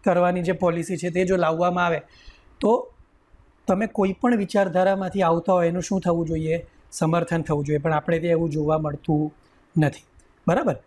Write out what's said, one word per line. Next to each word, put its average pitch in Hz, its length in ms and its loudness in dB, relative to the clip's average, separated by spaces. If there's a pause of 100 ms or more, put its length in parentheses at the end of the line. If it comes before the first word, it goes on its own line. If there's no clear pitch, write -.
કરવાની 180 360 2
જે 170 100 -2
પોલિસી 170 460 -2
છે 180 120 -4
તે 180 160 0
જો 185 100 2
લાવવામાં 175 500 0
આવે 165 160 -2 (580)
તો 233 340 0 (760)
તમે 202 200 0
કોઈ 196 260 0
પણ 240 240 0
વિચારધારામાંથી 190 840 0
આવતા 170 320 2
હોય 175 140 4
એનું 175 140 -2
શું 190 200 -2
થવું 170 260 0
જોઈએ? 160 380 -2 (260)
સમર્થન 170 500 0
થવું 147 240 -2
જોઈએ. 151 140 0
પણ 156 140 -2
આપણે 165 260 0
ત્યાં 170 120 -2
એવું 165 180 2
જોવા 156 280 0
મળતું 151 560 -2 (440)
નથી, 151 260 0 (440)
બરાબર? 190 280 0 (120)